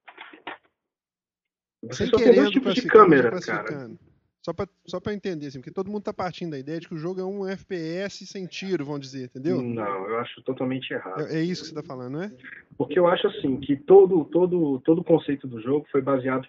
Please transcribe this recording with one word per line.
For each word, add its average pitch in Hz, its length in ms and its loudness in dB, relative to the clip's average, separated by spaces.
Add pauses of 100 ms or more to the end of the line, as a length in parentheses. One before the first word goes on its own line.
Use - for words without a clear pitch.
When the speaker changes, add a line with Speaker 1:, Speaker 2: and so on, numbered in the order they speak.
(1800)
Speaker 1:
Você 113 200 -6
Speaker 2:
Sem 226 40 -2
Speaker 1:
só 226 100 2
tem 233 80 2
dois 240 100 10
Speaker 2:
querendo - 160 4
Speaker 1:
tipos 202 220 0
de - 80 -2
Speaker 2:
classificar, 214 260 8
mas 143 140 8
Speaker 1:
câmera, 120 80 4
Speaker 2:
classificando. 113 680 -8
Speaker 1:
cara. - 120 -20 (340)
Speaker 2:
Só 170 100 -8
pra, 196 140 -8 (200)
só 180 120 -8
pra 208 140 -6
entender, 180 340 -6
assim, 135 120 -12
porque 135 120 -16
todo 190 200 -8
mundo 208 120 -8
tá 214 100 -6
partindo 180 380 -6
da 143 80 -8
ideia 147 200 -8
de 170 80 -14
que - 80 -14
o - 20 -6
jogo 180 240 -6
é 185 40 -6
um 196 220 -6
F 190 180 -8
P 196 100 -8
S 180 500 -8
sem 185 220 -12
tiro, 175 380 -6
vamos 143 160 -8
dizer, 131 240 -12
entendeu? 127 360 -4
Speaker 1:
Não, 104 480 -6
eu 113 80 -4
acho 120 260 -8
totalmente 131 480 -6
errado. 117 360 -8
Speaker 2:
É, 139 80 -6
é 160 60 -2
isso 175 200 -4
que - 80 -14
você 160 60 -14
tá 151 80 -10
falando, 127 300 -12
não 160 100 -6
é? 208 120 -12 (420)
Speaker 1:
Porque - 200 -2
eu 175 100 6
acho 185 200 2
assim, 139 320 -4
que 139 180 -2
todo, 185 480 8
todo, 165 560 0
todo 165 180 2
o 175 40 -4
conceito 151 440 2
do 117 140 -10
jogo 139 300 -2
foi - 100 0
baseado 131 480 -2